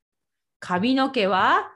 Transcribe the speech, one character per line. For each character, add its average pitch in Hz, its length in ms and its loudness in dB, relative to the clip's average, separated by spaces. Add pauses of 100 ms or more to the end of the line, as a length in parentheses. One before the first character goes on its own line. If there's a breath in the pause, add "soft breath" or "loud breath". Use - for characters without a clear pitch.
(600)
髪 190 340 0
の 269 160 0
毛 240 160 0
は 247 500 0